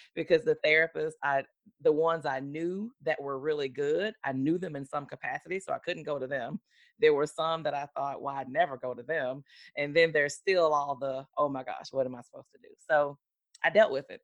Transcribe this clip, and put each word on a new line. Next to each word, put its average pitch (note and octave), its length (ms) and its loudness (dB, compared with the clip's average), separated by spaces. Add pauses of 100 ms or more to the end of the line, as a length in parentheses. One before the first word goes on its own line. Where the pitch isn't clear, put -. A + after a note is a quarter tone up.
(160)
Because D#3+ 280 2
the D#3 220 2
therapists, D#3 480 2 (100)
I, C#3 220 0 (360)
the D#3 120 6
ones D#3+ 320 0
I C3+ 140 -2
knew E3+ 520 -6 (120)
that D3+ 180 -2
were C#3 180 -6
really D3 300 -2
good, D3+ 540 -2
I C#3 100 -4
knew C#3 240 0
them E3+ 180 -6
in C#3 100 -8
some C#3+ 200 -8
capacity, C#3+ 540 -8
so C#3+ 140 -6
I C3 60 -4
couldn't E3+ 240 -8
go D3 160 -4
to B2+ 80 -4
them. C3+ 320 -6 (400)
There D3+ 140 8
were C#3+ 140 2
some D#3+ 360 -4
that D3 120 0
I C#3+ 100 -4 (100)
thought, C#3 260 -4
"Well, C#3 140 -6
I'd C3 140 -8
never C#3+ 280 0
go B2+ 160 -6
to A#2 100 -12
them." C#3 400 -4 (340)
And D3 180 -4
then E3 160 8
there's D3 240 2
still E3+ 380 4
all C#3+ 240 0
the, C3+ 280 -4 (120)
"Oh D3 120 2
my C3+ 140 -4
gosh, - 300 -10
what C3+ 140 0
am B2+ 80 -8
I A#2+ 60 -14
supposed - 320 -20
to - 60 -20
do?" - 200 -20
So D3 400 2 (440)
I E3 60 2
dealt G3+ 220 6
with C3+ 180 -4
it F#2+ 140 -16